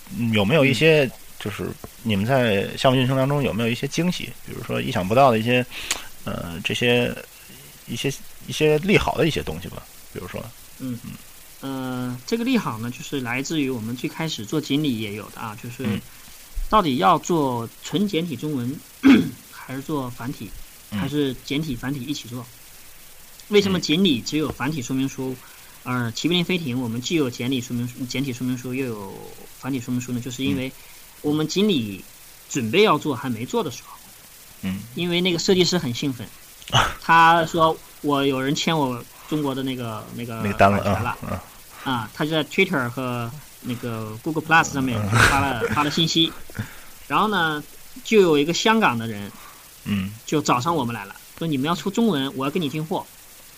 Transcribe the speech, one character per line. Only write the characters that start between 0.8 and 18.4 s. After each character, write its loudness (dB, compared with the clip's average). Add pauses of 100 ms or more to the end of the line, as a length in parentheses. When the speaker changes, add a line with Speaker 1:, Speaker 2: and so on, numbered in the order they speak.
Speaker 2:
嗯。 -2 (280)
Speaker 1:
就 -6
是 -6 (340)
你 2
们 2
在 2
项 4
目 6
运 4
行 2
当 2
中 2
有 0
没 0
有 2
一 2
些 -4
惊 0
喜？ -6 (160)
比 -12
如 -8
说 -4
意 -4
想 -2
不 2
到 8
的 4
一 0
些， 2 (600)
呃， -6
这 -2
些， 2 (720)
一 -8
些， -2 (320)
一 -10
些 4
利 4
好 0
的 4
一 2
些 -2
东 -6
西 -8
吧， -12 (300)
比 -10
如 -10
说。 -10 (360)
Speaker 2:
嗯。 -8
Speaker 1:
嗯。 -12 (500)
Speaker 2:
呃， -6
这 -2
个 -2
利 2
好 -2
呢， -6
就 -12
是 -6
来 -2
自 -2
于 0
我 -4
们 -6
最 -6
开 -6
始 -8
做 -2
锦 0
鲤 0
也 -6
有 -8
的 -14
啊， -10
就 -10
是 -8
Speaker 1:
嗯。 -2 (680)
Speaker 2:
到 6
底 2
要 6
做 0 (160)
纯 0
简 0
体 -6
中 -4